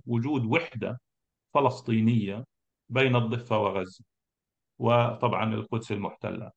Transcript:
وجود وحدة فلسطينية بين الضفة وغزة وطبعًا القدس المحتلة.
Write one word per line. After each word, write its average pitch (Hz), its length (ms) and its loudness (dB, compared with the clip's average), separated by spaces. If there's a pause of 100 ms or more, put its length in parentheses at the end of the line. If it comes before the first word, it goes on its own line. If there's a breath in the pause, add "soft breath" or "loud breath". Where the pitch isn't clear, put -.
وجود 123 380 0
وحدة 113 560 -2 (540)
فلسطينية 117 920 2 (440)
بين 123 280 2
الضفة 113 420 0
وغزة 95 460 -4 (760)
وطبعًا 117 760 2
القدس 110 380 -4
المحتلة. 98 640 -8